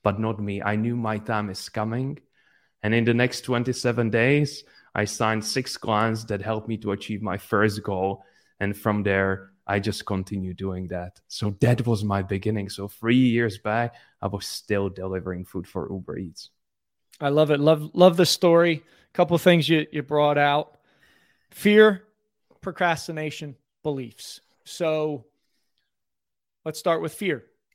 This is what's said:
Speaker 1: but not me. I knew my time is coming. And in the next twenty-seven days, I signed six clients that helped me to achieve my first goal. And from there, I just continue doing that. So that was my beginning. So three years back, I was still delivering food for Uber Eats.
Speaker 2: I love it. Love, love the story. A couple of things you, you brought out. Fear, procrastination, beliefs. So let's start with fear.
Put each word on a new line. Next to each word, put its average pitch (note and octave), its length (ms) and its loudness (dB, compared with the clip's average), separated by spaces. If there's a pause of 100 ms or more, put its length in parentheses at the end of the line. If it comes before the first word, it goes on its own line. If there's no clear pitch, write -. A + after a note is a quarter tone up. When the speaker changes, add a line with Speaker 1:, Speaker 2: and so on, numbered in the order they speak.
Speaker 1:
but G#2 180 0
not A2 180 -2
me. G2+ 220 -6
I G#2 160 -2
knew A2+ 180 0
my A2 220 -4
time G#2+ 320 -4
is - 180 -12
coming. B2 520 -6 (640)
And G#2+ 140 0
in A#2 80 4
the A#2 100 4
next B2 280 0
twenty-seven A#2+ 680 0
days, C3+ 540 2 (320)
I G#2 80 0
signed A2 400 -2
six - 320 -6
clients A2 500 -2
that G#2 160 -6
helped A2 280 -6
me A2+ 80 -4
to G2+ 160 -4
achieve G2+ 280 -8
my G2 160 -4
first G#2 460 0
goal. G2 400 -4 (380)
And G2+ 160 -4
from G#2 260 0
there, G2 460 0 (160)
I G#2 140 0
just G2+ 260 -6
continue F#2+ 480 -6
doing F#2 360 -8
that. F2+ 400 -10
So G2+ 320 -6
that A#2 260 4
was G#2+ 160 0
my G2 180 0
beginning. G2 480 -4
So G2 200 -10
three A#2 260 0
years A#2+ 420 2
back, A#2 380 -4 (260)
I G#2 60 -2
was G2+ 180 -6
still G2 440 -2
delivering F#2 560 -8
food E2+ 220 -10
for F2 220 -6
Uber F#2 280 -8
Eats. - 320 -12 (720)
Speaker 2:
I C#3+ 80 -2
love D3 200 4
it. D3 120 2
Love, D3+ 320 2
love F3 240 6
the F3+ 80 6
story. E3+ 580 4
A - 300 -20
couple E3+ 220 2
of D#3+ 60 2
things E3+ 280 6
you, D#3+ 200 2
you D3+ 140 -6
brought D3 340 2
out. C#3+ 420 0 (720)
Fear, G#3 520 6 (560)
procrastination, D#3+ 960 -6 (280)
beliefs. C3+ 580 -8 (240)
So D#3 640 -4 (1400)
let's D#3 140 -10
start E3 220 0
with D#3+ 120 -6
fear. D#3+ 320 -4 (280)